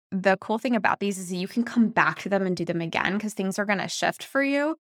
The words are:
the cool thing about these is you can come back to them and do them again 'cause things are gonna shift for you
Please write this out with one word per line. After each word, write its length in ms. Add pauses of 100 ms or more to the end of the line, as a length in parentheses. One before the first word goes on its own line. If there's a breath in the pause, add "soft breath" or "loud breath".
(100)
the 300
cool 180
thing 160
about 260
these 180
is 140
you 160
can 140
come 260
back 320
to 80
them 180
and 100
do 80
them 160
again 380
'cause 160
things 240
are 60
gonna 240
shift 360
for 180
you 400